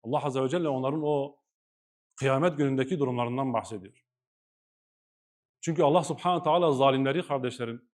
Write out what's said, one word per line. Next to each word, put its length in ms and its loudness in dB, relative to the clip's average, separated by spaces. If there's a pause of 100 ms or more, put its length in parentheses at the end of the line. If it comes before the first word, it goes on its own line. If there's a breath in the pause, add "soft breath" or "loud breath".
Allah 220 -2
Azze 180 0
ve 60 0
Celle 200 0
onların 340 -2
o 360 -2 (760)
kıyamet 420 0
günündeki 420 0
durumlarından 540 -2
bahsediyor. 500 -8 (1600)
Çünkü 220 0
Allah 200 4
Subhanahu 400 -2
Teala 280 4
zalimleri 560 2
kardeşlerim 680 -6